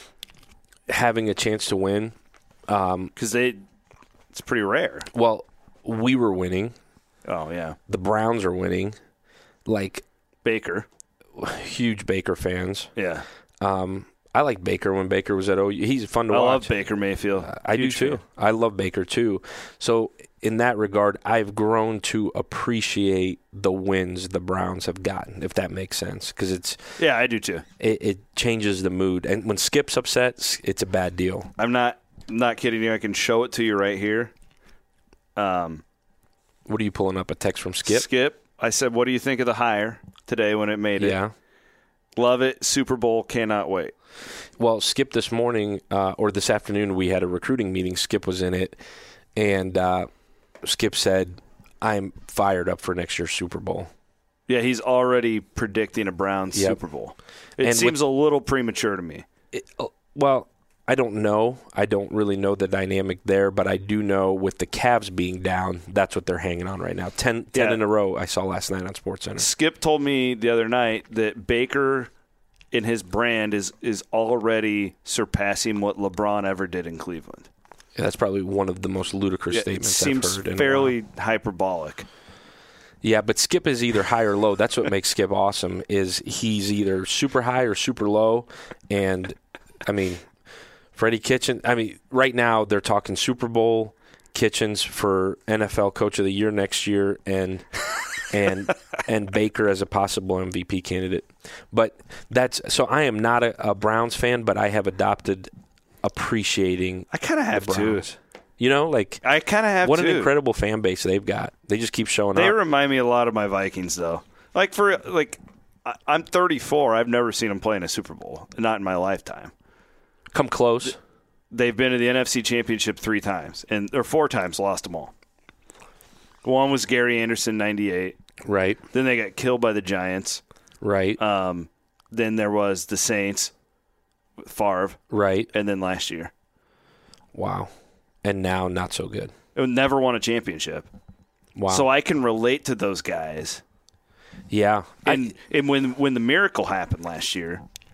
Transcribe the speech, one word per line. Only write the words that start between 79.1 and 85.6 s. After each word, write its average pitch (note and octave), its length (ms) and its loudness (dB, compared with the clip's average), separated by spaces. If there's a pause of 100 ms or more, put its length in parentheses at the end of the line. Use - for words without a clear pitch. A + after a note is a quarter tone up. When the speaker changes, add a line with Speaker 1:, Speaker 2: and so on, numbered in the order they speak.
Speaker 1:
ludicrous F#2+ 440 -2
Speaker 2:
Yeah, A2+ 40 0
it F#2+ 240 -2
Speaker 1:
statements - 40 0
Speaker 2:
seems C3+ 380 0
Speaker 1:
I've F#2+ 100 -2
heard F#2+ 120 -6
in F#2 60 -2
a - 20 -6
Speaker 2:
fairly C3+ 460 2
Speaker 1:
while. - 220 -12
Speaker 2:
hyperbolic. F#2+ 800 -2 (1000)
Speaker 1:
Yeah, A2 180 4
but G#2+ 180 -2
Skip - 280 0
is B2 180 0
either A2 200 2
high A#2 180 2
or G#2 140 2
low. G#2 200 4
That's G#2+ 200 2
what A2+ 140 0
makes G2 200 0
Skip G2 200 2
awesome, G2 580 0